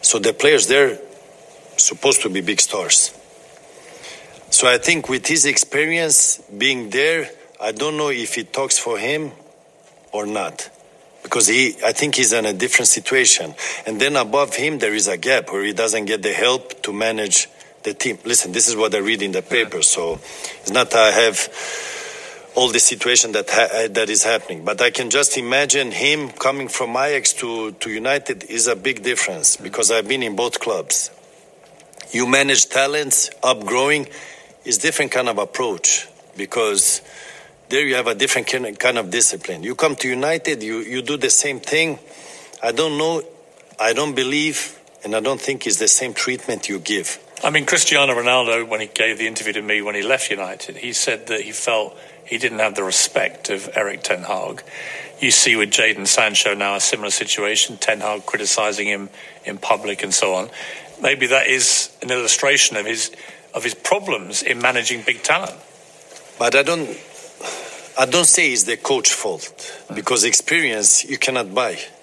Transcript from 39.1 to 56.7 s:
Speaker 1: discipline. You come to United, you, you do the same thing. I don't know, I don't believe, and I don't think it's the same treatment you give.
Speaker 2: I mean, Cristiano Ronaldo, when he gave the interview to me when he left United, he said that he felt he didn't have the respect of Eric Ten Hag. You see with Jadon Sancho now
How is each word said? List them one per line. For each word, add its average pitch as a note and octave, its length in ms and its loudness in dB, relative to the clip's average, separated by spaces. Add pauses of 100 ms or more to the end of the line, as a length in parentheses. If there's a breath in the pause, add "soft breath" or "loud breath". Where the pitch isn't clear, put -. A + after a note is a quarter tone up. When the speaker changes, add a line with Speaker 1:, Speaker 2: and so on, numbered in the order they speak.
Speaker 1:
discipline. F2+ 520 0
You A#2 120 -6
come D3+ 220 0
to B2+ 100 -4
United, C#3 560 -2
you, A2 140 -6
you A#2 240 -6
do C#3+ 140 -4
the C3+ 140 0
same C#3 300 2
thing. D#3 400 0 (640 loud breath)
I A#2 80 0
don't D3 260 0
know, D#3+ 240 0 (580)
I A2+ 140 2
don't C#3+ 220 0
believe, C#3+ 640 -2 (240)
and G#2+ 120 -4
I A2 40 2
don't C3 200 -2
think C3+ 280 -4
it's G#2+ 100 2
the A2 100 2
same A#2 260 2
treatment B2 540 -4
you G2 120 -4
give. F#2 400 -4 (240)
Speaker 2:
I D3 80 0
mean, D3+ 160 0
Cristiano C#3 480 4
Ronaldo, A#2+ 520 2
when A2 120 -2
he A2 80 -4
gave A2 320 0
the A2+ 80 -2
interview A2 260 -4
to G#2 80 -4
me G#2 220 -2
when G#2 100 -4
he G2+ 80 -2
left B2+ 300 0
United, F#2+ 460 -8
he A#2+ 140 -10
said A2+ 360 -4
that A2 140 -4
he G#2 100 -10
felt A2 440 -2 (300 loud breath)
he A#2+ 140 -6
didn't A#2 200 -2
have G#2+ 140 2
the G2+ 100 -2
respect - 680 0
of G2 240 -6
Eric G2+ 260 -2
Ten F2+ 220 -4
Hag. - 400 -6 (560 loud breath)
You B2+ 100 2
see A#2 260 6
with G#2 140 2
Jadon G#2 380 2
Sancho G#2 480 4
now G2+ 200 0